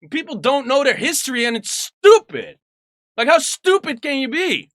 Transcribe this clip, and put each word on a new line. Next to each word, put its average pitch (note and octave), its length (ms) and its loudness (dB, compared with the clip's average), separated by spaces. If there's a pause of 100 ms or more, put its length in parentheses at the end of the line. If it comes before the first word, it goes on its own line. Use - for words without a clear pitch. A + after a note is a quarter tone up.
People D#4+ 260 -8
don't B3 320 -2
know C#4 160 0
their B3 120 2
history, B3+ 500 -4
and A#3 100 -2
it's A3+ 160 -10
stupid. D3 840 2 (580)
Like, A#3 120 -2
how D#4+ 120 6
stupid F#4 600 -2
can C#4+ 160 -4
you C4 120 -2
be? C#4+ 480 -4